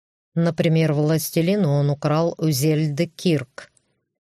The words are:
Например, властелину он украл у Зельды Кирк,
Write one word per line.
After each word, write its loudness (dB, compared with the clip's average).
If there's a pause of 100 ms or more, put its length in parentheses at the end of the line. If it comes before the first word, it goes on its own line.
(360)
Например, 2
властелину 0
он 2
украл 0
у 0
Зельды 0
Кирк, -4 (580)